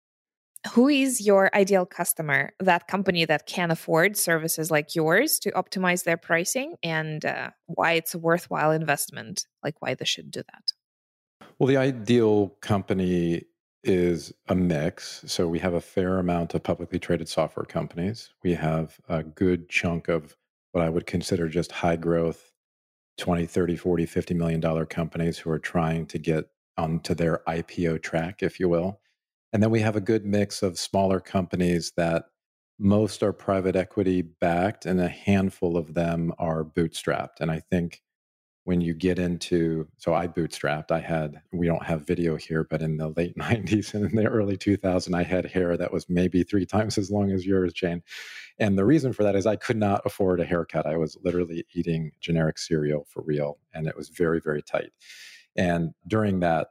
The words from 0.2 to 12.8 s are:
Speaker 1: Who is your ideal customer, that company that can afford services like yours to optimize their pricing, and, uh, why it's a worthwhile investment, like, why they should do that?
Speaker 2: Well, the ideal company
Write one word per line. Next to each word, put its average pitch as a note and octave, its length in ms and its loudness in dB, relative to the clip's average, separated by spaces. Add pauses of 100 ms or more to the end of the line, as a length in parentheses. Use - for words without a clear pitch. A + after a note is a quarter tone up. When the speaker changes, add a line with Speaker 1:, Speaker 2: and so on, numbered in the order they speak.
Speaker 1:
Who B3 160 6
is C4+ 320 2
your G3 340 4
ideal F#3+ 320 4
customer, D3 720 -2
that F3+ 300 2
company F#3 360 0
that D3+ 220 0
can F3 240 -2
afford E3 460 2
services E3 520 -2
like D3+ 280 0
yours F3 440 2
to - 120 -4
optimize F#3 500 0
their E3+ 140 0
pricing, F#3+ 680 -2
and, D#3 420 -4
uh, - 260 -6 (160)
why E3 260 0
it's E3 220 -2
a F3 40 -6
worthwhile E3 540 0
investment, C#3 760 -4 (160)
like, - 180 -6
why C3 140 -4
they - 100 -10
should - 280 -6
do C3 100 -10
that? - 300 -8 (840)
Speaker 2:
Well, C#3 100 4
the C#3 80 6
ideal A#2 720 4 (140)
company F2+ 800 0 (400)